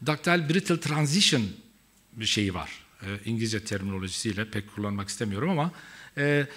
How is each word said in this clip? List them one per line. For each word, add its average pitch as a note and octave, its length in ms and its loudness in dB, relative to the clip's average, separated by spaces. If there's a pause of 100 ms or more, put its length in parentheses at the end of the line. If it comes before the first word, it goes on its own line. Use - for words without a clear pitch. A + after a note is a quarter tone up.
ductile D#3 420 4
brittle E3+ 320 2
transition D3+ 640 4 (680)
bir A2+ 140 -6
şeyi G2+ 280 2
var. - 160 -6 (320)
E, G2 40 -12 (180)
İngilizce A2 400 -2
terminolojisiyle G2 840 -4
pek - 240 -6
kullanmak G2+ 340 -4
istemiyorum A2 420 -2
ama, E3 220 0 (460)
e, C#3+ 280 4 (100)